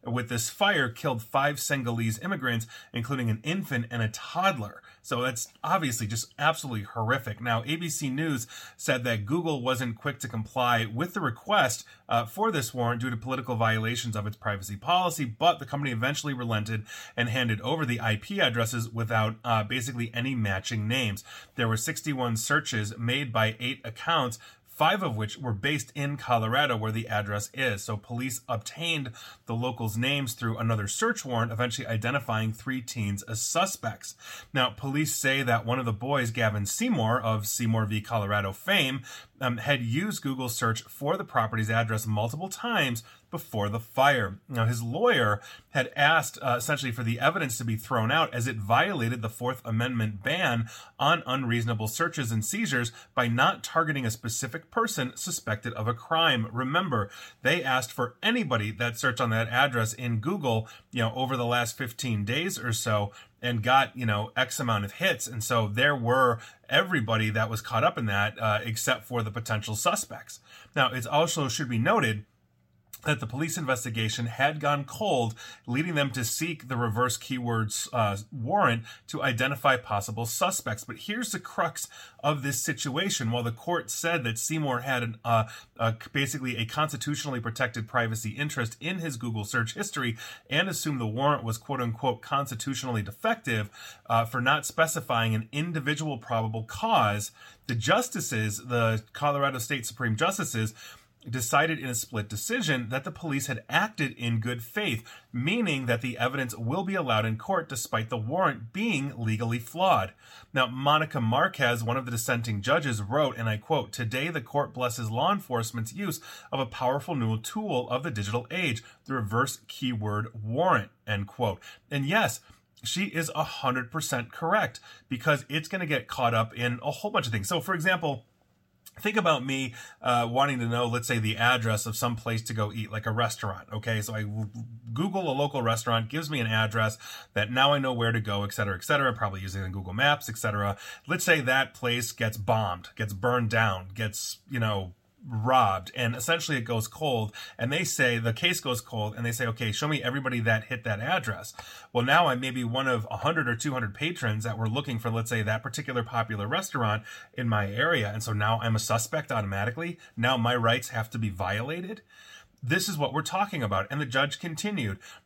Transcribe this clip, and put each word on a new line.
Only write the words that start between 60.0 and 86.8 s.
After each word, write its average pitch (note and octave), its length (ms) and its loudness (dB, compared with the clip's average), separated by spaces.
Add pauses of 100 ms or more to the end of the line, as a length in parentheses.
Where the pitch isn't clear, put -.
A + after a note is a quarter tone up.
Google, C3 480 0 (240)
you B2 80 0
know, A2 160 2
over C3 200 0
the A#2+ 100 0
last A#2+ 300 0
fifteen A2+ 480 -2
days D3+ 340 -2
or A#2+ 140 -2
so G#2 400 0 (280)
and A#2+ 220 0
got, B2+ 340 6
you A#2 100 -2
know, G#2 300 2
X B2+ 240 0
amount A2 240 2
of G2 80 -6
hits. - 340 0
And A2+ 160 -6
so A2+ 240 2
there C3 300 2
were A#2+ 420 4 (300)
everybody A#2+ 600 2
that A2 200 2
was A2 100 -4
caught A#2+ 220 0
up F3+ 160 2
in A#2 80 -2
that, G2+ 340 0
uh, G#2+ 220 2
except A#2 420 -2
for A#2+ 180 -2
the G#2+ 100 -4
potential A2 420 -2
suspects. - 640 -2 (380)
Now, B2+ 160 4
it A#2+ 140 -4
also D3+ 420 2
should B2+ 200 -4
be A#2 100 0
noted B2 460 2 (800)
that D3 140 2
the B2 80 -6
police D3+ 320 -4
investigation A#2 680 -2
had C#3+ 340 0
gone C#3+ 240 2
cold, C3 500 0 (320)
leading D#3 300 0
them C#3+ 120 4
to A#2+ 160 -4
seek D#3 440 -4
the C3 80 -2
reverse A#2+ 420 2
keywords, A#2 720 -2
uh, G#2 240 2 (140)
warrant B2 540 2 (240)
to C#3+ 120 -6
identify C3 560 2
possible G#2+ 480 -2
suspects. F3 600 -2
But - 140 -12
here's A3 340 -4
the F3 80 -6
crux - 480 -4 (340)
of C#3+ 220 2
this C#3 160 -2
situation. C#3 720 -2
While A#2+ 100 0
the A#2 80 0
court E3+ 400 -2
said E3 320 0
that A2+ 160 -2
Seymour C#3+ 440 0
had B2+ 200 0
an, A2+ 220 -4
uh, A2+ 220 4 (340)
a, A2+ 160 2 (160)
basically C3+ 440 -2
a A#2 80 -2
constitutionally D3 760 -2